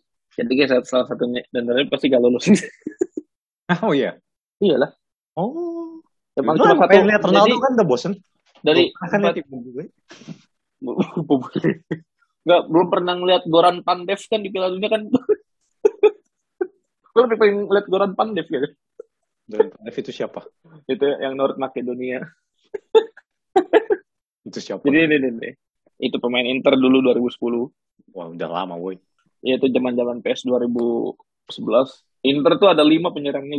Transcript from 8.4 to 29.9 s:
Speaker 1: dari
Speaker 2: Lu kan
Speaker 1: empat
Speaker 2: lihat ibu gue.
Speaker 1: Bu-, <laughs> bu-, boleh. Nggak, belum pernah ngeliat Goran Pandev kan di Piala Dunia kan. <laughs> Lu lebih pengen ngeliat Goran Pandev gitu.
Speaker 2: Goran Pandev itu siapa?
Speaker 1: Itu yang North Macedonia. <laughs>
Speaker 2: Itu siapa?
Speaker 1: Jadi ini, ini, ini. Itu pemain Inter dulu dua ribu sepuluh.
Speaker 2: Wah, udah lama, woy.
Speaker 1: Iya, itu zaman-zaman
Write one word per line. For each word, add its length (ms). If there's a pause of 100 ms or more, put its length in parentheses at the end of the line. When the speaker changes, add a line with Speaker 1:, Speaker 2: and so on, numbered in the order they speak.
Speaker 1:
dari 320
Speaker 2:
Lu 160
kan 160
Speaker 1:
empat 0
Speaker 2:
lihat 160
ibu 160 (160)
gue. 140 (960)
Speaker 1:
Bu-, 160 (120)
<laughs> 140
bu-, 140
boleh. 360 (680)
Nggak, 240
belum 240
pernah 240
ngeliat 320
Goran 300 (100)
Pandev 400
kan 160
di 80
Piala 160
Dunia 240
kan. 160 (1040)
<laughs> 1040
Lu 80
lebih 160
pengen 320
ngeliat 160
Goran 320
Pandev 320
gitu. 160 (800)
Speaker 2:
Goran 240
Pandev 240
itu 160
siapa? 320 (480)
Speaker 1:
Itu 160
yang 320
North 160
Macedonia. 640
<laughs> 80 (2250)
Speaker 2:
Itu 140
siapa? 240
Speaker 1:
Jadi 240
ini, 80
ini, 140 (100)
ini. 100 (460)
Itu 240
pemain 240
Inter 320
dulu 240
dua 160
ribu 160
sepuluh. 400 (400)
Speaker 2:
Wah, 160
udah 240
lama, 240
woy. 240 (400)
Speaker 1:
Iya, 180
itu 140
zaman-zaman 480